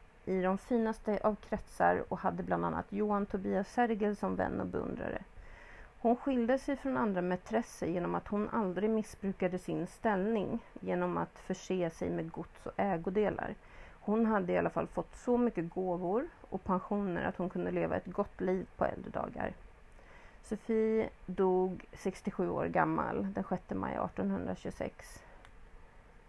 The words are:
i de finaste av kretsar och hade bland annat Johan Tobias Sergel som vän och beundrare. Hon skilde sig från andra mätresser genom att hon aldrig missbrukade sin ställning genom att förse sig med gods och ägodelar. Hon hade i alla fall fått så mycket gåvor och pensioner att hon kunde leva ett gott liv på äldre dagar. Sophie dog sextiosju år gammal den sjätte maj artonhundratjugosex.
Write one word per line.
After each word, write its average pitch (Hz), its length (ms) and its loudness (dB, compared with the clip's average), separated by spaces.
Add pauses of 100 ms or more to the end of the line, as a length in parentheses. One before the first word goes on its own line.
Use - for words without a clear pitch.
(240)
i 185 180 0
de 190 160 4
finaste 220 640 2
av 208 140 4 (120)
kretsar 180 600 2
och 185 100 -2
hade 180 240 0
bland 175 220 2
annat 165 240 0
Johan 208 380 0
Tobias 196 460 -2
Sergel 214 440 2
som 190 200 0
vän 185 240 0
och 190 60 -2
beundrare. - 560 -4 (800)
Hon 240 140 6
skilde 254 420 2
sig 277 180 -2
från 262 200 -2
andra 202 260 2
mätresser 185 640 0
genom 175 280 0
att 175 140 -4
hon 208 200 0
aldrig 202 420 2
missbrukade 196 680 0
sin 160 280 -2
ställning 214 720 0 (220)
genom 180 360 0
att 170 220 -4
förse 185 520 -2
sig 170 200 -4
med 165 200 -4
gods - 360 -10
och - 100 -8
ägodelar. 196 800 0 (460)
Hon 220 260 2
hade 190 260 2
i 180 60 6
alla 170 120 4
fall - 160 -2
fått - 300 -6
så 240 220 2
mycket 220 320 2
gåvor 185 580 0 (220)
och - 140 -6
pensioner 190 600 0
att - 120 0
hon 175 140 -2
kunde 180 200 -2
leva 170 260 2
ett 185 100 -2
gott 202 340 -4
liv 185 260 0 (100)
på - 80 2
äldre - 260 -2
dagar. - 420 -4 (880)
Sophie 220 680 2 (180)
dog 185 640 2
sextiosju - 560 -2
år 170 180 0
gammal 165 680 2
den 196 100 -2
sjätte - 300 -4
maj - 220 -2
artonhundratjugosex. - 1300 -4 (1080)